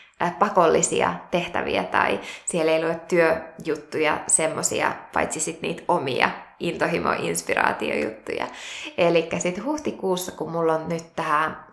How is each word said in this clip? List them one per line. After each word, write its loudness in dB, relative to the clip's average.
äh, -2
pakollisia 4
tehtäviä -2
tai 0
siellä 0
ei 2
lue -2
työjuttuja 0
semmosia, 2
paitsi 0
sit -6
niitä -4
omia 2
intohimo-inspiraatiojuttuja. 0
Elikkä 4
sit -2
huhtikuussa, -2
kun -6
mulla 4
on -2
nyt -6
tää 0